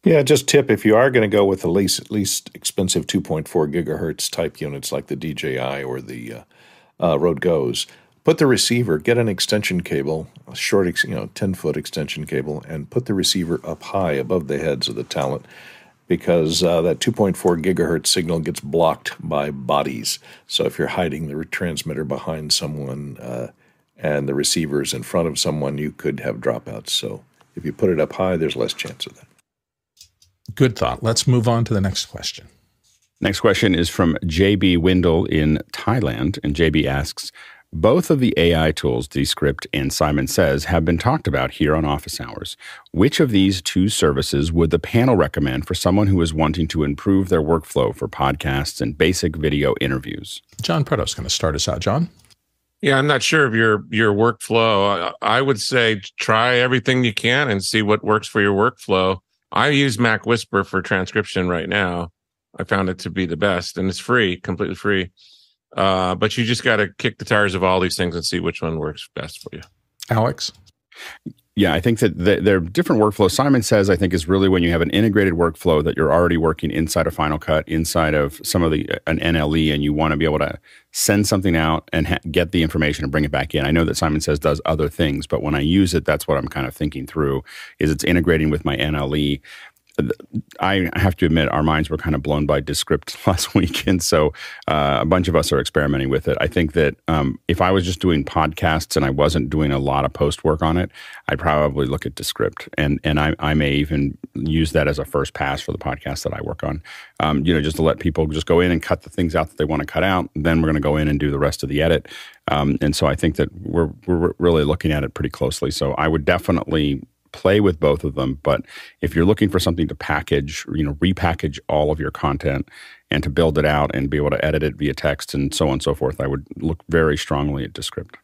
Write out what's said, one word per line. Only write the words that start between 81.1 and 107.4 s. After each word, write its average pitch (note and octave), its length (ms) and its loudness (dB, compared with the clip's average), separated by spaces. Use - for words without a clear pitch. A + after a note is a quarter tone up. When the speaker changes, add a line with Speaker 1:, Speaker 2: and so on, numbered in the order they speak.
Speaker 3:
something F#2+ 300 2
out D#2+ 360 0
and D#2+ 140 0
ha-, E2 120 -2
get E2+ 220 0
the F2 100 2
information D#2 440 0
and C2+ 60 -4
bring D2+ 140 0
it D2 60 -4
back C2+ 240 -4
in. C#2 100 0
I C#2+ 60 0
know E2 140 4
that D#2+ 100 -2
Simon D#2 240 0
Says D2+ 200 0
does D2+ 260 0
other D2+ 240 0
things, D2+ 380 -2
but - 160 -2
when D2 120 -2
I C#2+ 60 0
use F2+ 320 4
it, - 100 0
that's D#2 240 -2
what C#2+ 100 2
I'm C2 120 -4
kind C2+ 180 -6
of - 80 -10
thinking C#2+ 320 -4
through, C#2 340 -2
is D#2 100 2
it's D2 140 0
integrating D#2+ 460 2
with D2 160 -2
my C#2 100 -2
N D2 200 -2
L C#2+ 200 -2
E. C#2+ 260 -2
I F#2+ 360 0
have F#2 220 2
to F#2 80 2
admit, D#2 280 2
our D2+ 100 2
minds D#2 260 0
were D#2 80 -2
kind D#2 180 -2
of C#2 60 -2
blown D2 240 0
by C#2+ 140 2
Descript C#2+ 600 -4
<laughs> - 60 -4
last - 280 0
week. - 320 0
And F#2 160 2
so, D2+ 300 2
uh, C#2+ 320 2
a G#1 60 0
bunch F2 240 2
of D#2+ 80 2
us D2+ 160 2
are C#2 60 2
experimenting C#2 500 0
with C2+ 180 0
it. C#2 140 0
I - 60 2
think D#2+ 260 0
that, D2+ 220 2
um, D2 400 0
if - 140 0
I F2+ 100 4
was F#2+ 140 2
just F2+ 160 -4
doing D#2+ 240 2
podcasts D#2+ 720 0
and C#2+ 80 2
I C2+ 40 0
wasn't D2 400 2
doing D2+ 220 0
a C2+ 80 0
lot C#2 240 0
of C#2+ 80 -2
post - 320 -2
work D#2 180 2
on D#2+ 160 2
it, F2+ 140 -2
I'd D2+ 100 -2
probably D2+ 460 2
look C2+ 200 -4
at C#2 100 -8
Descript. - 520 -6
And, D2 280 0
and D2+ 160 2
I, D2+ 180 0
I D2+ 140 0
may D2+ 180 2
even C#2+ 460 0
use D#2 400 0
that D2 160 2
as C#2+ 100 -2
a C2+ 60 -4
first - 280 -2
pass C#2 280 -4
for - 100 -10
the - 60 -6
podcast - 460 -8
that - 100 -4
I - 80 -8
work - 220 -8
on, D2 200 -6
um, D2 240 0